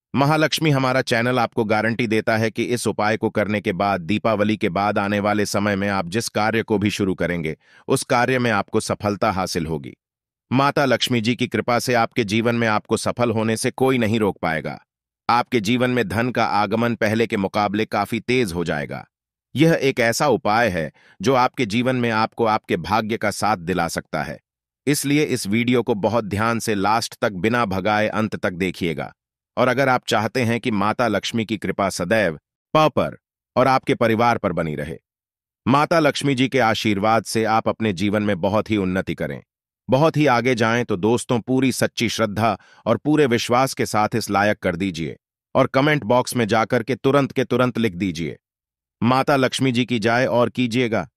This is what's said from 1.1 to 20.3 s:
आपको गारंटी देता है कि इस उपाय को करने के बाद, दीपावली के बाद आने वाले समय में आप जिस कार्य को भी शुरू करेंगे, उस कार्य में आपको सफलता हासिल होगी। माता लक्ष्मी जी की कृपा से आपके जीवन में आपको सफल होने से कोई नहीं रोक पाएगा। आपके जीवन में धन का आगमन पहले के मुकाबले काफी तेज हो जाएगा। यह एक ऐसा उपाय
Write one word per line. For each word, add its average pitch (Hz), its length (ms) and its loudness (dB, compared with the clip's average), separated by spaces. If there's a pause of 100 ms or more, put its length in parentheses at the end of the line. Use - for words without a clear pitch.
आपको 113 260 0
गारंटी 107 420 0
देता 110 300 0
है 110 140 0
कि 113 140 -4
इस 120 220 -2
उपाय 107 300 0
को 110 140 -2
करने 104 300 -2
के 104 120 -2
बाद, 98 280 -2
दीपावली 104 560 0
के 101 120 0
बाद 101 300 -2
आने 101 220 0
वाले 104 260 0
समय 101 300 -2
में 98 120 -2
आप 95 200 -2
जिस 110 200 -4
कार्य 110 340 0
को 107 160 0
भी 101 120 0
शुरू 95 240 0
करेंगे, 82 420 -4 (320)
उस 135 140 0
कार्य 123 360 0
में 123 120 0
आपको 107 300 -2
सफलता 104 500 -2
हासिल 90 360 -4
होगी। 73 280 -8 (580)
माता 139 320 2
लक्ष्मी 123 360 0
जी 117 140 0
की 120 140 -2
कृपा 120 300 0
से 123 160 -2
आपके 113 300 0
जीवन 113 300 0
में 117 140 0
आपको 107 280 0
सफल 120 340 -2
होने 110 260 0
से 123 140 -2
कोई 131 280 0
नहीं 110 220 0
रोक 98 220 0
पाएगा। 78 360 -4 (520)
आपके 120 300 2
जीवन 123 300 0
में 120 180 -2
धन 113 220 -2
का 113 140 0
आगमन 107 500 0
पहले 110 320 0
के 110 100 -4
मुकाबले 104 480 0
काफी 104 360 -4
तेज 123 320 0
हो 87 120 -4
जाएगा। 69 400 -6 (500)
यह 160 280 4
एक 131 180 0
ऐसा 117 280 2
उपाय 110 400 2